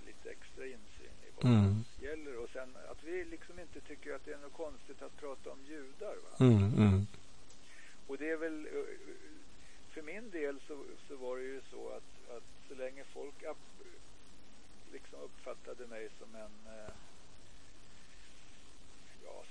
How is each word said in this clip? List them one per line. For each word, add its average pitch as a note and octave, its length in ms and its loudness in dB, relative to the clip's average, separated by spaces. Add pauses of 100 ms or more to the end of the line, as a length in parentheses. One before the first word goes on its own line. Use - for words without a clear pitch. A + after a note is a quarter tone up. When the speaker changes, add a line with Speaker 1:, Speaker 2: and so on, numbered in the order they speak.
Speaker 1:
lite A2 240 -4
extra - 360 -4
insyn A#2+ 500 -6 (100)
i - 100 -8
vad - 80 4
Speaker 2:
Mm. G#2+ 400 12
Speaker 1:
som - 200 -6
gäller. D3 320 -4
Och A#2 140 -4
sen C3 260 -6 (140)
att - 140 -8
vi F3 200 -2
liksom F3 360 -8
inte D3+ 200 -8
tycker C#3+ 340 -6
att C3+ 100 -6
det D3+ 80 -6
är D3 60 -8
något C#3+ 140 -8
konstigt C#3+ 500 -6
att C3+ 140 -8
prata C#3 340 -6
om C3+ 80 -6 (100)
judar, D3+ 460 -6 (100)
va? - 220 8
Speaker 2:
Mm, G#2+ 180 12 (100)
mm. G2+ 320 10 (1000)
Speaker 1:
Och C#3 120 -4
det D#3 120 -2
är D#3+ 60 2
väl, D#3 300 -2
eh, C#3+ 180 -2 (1080)
för D#3 120 -6
min G3+ 280 -6
del C#3+ 380 0
så, C#3+ 160 -6 (240)
så C#3+ 80 -6
var B2+ 200 -2
det B2+ 60 -2
ju C3 180 -4 (100)
så A2+ 180 -6
att, A#2 480 -6
att A2 60 -6 (260)
så C#3+ 60 -8
länge C3 300 -4
folk C#3 380 -6
ap-, - 420 -6 (1080)
liksom C#3 280 -6
uppfattade B2+ 680 -4
mig A2 220 -4 (100)
som A2 160 -6
en, G#2+ 220 -6 (220)
eh, G#2+ 140 -6 (2250)
ja, - 260 -6